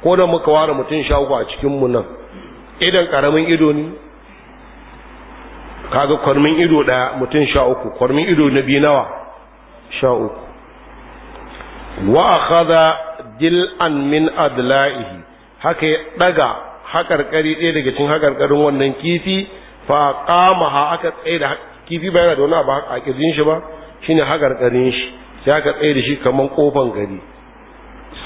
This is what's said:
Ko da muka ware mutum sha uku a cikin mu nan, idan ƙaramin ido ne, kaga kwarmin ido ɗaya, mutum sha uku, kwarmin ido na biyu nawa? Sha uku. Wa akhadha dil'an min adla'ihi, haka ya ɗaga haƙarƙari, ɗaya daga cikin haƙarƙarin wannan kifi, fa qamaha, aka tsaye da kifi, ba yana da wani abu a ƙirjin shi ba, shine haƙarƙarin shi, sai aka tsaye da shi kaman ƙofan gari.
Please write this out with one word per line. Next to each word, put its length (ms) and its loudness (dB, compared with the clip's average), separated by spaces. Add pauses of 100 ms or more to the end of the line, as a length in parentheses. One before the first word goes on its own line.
Ko 120 4
da 100 4
muka 260 0
ware 220 2
mutum 300 -4
sha 160 0
uku 160 -2
a 140 -2
cikin 200 -4 (100)
mu 100 2
nan, 160 -2 (720)
idan 320 2
ƙaramin 380 2
ido 240 4
ne, 120 -4 (2000)
kaga 260 2
kwarmin 420 2
ido 240 4
ɗaya, 360 0
mutum 280 0
sha 180 2
uku, 320 -2
kwarmin 320 0
ido 200 4
na 120 2
biyu 200 2
nawa? 240 2 (840)
Sha 220 0
uku. 280 -4 (1700)
Wa 220 6
akhadha 480 4 (560)
dil'an 540 0 (160)
min 200 2
adla'ihi, 880 0 (420)
haka 260 -2
ya 120 0 (220)
ɗaga 280 4 (460)
haƙarƙari, 640 -2
ɗaya 180 -2
daga 180 -2
cikin 160 -2
haƙarƙarin 560 2
wannan 380 0
kifi, 460 -4 (400)
fa 260 2 (140)
qamaha, 680 2
aka 180 -4 (120)
tsaye 160 -2
da 160 -4 (340)
kifi, 240 -6
ba 60 4
yana 160 4
da 60 0
wani 120 2
abu 180 2
a 300 -4
ƙirjin 320 -2
shi 100 -2
ba, 180 0 (400)
shine 200 2
haƙarƙarin 720 0
shi, 200 -8 (320)
sai 120 4
aka 160 0
tsaye 200 0
da 80 0
shi 220 -2
kaman 260 0
ƙofan 440 0
gari. 260 -8 (1080)